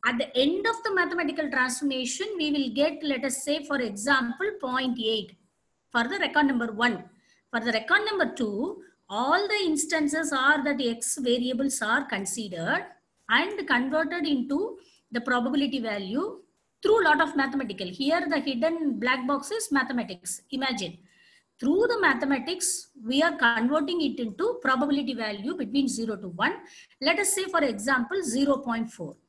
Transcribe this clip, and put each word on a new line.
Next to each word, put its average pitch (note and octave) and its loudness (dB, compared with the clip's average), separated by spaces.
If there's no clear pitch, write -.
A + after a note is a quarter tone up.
At A#3+ 0
the - -4
end E4+ 2
of A4+ 2
the G#4 0
mathematical F4 0
transformation, C4 -2
we D4+ 0
will C#4 0
get, D4 0
let C4+ -2
us C4+ -4
say, D4 -2
for C#4 -4
example, B3 0
point B3+ -2
eight A3 -4
for A#3 2
the F#4+ -4
record D4 4
number A#3 0
one. G#3+ 0
For A#3 0
the A#3 -2
record D#4+ 2
number F#4+ 0
two, A3+ -4
all C#4+ 2
the G#4 0
instances D#4 0
are C#4 4
that C#4+ 0
X A#3 -2
variables B3 0
are A#3 2
considered G3 -4
and E4+ 0
converted D4 0
into D4 -2
the A#3+ -2
probability C4 0
value A3 -4
through G#4+ 6
lot D4+ 6
of D#4+ 2
mathematical. B3+ -2
Here C#4+ 0
the D4 2
hidden C#4+ 0
black B3 0
box C#4 -2
is G#4+ -2
mathematics. B3 -2
Imagine. B3 -4
Through F4 4
the A#4 0
mathematics, C#4 0
we C4 2
are D#4+ 2
converting C#4 2
it B3+ -2
into E4 -2
probability C#4 0
value G#3+ -6
between C4 0
zero A3 -4
to F#3+ -10
one. G3+ 0
Let E4 2
us G4 2
say, F#4+ -2
for F#4 2
example, B3+ 0
zero C#4 2
point A3+ -4
four. D#3+ -12